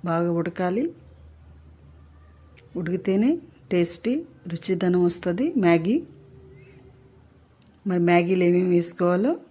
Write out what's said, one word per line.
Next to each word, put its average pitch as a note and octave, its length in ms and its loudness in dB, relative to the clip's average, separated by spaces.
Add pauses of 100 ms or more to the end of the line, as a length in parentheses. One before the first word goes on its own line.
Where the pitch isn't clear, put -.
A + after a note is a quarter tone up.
బాగా E3+ 220 0 (100)
ఉడకాలి, F3+ 440 -4 (2000)
ఉడికితేనే F#3+ 500 0 (420)
టేస్టీ F3 420 -2 (380)
రుచిదనం F3+ 560 0
వస్తుంది F3 380 -2 (200)
మ్యాగీ. E3+ 280 4 (2000)
మరి F3+ 180 0
మ్యాగీలో F3 400 2
ఏమేమి F3+ 300 2
వేసుకోవాలో F3 560 0 (180)